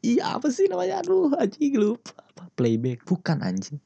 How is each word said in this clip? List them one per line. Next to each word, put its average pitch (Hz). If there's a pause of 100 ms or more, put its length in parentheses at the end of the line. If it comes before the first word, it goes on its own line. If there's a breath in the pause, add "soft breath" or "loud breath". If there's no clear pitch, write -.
Iya, 240
apa 285
sih 381
namanya? 370
Aduh, 359
anjing, 277
lupa. 208 (240)
Apa? -
Playback. 117
Bukan, 170
anjing. 95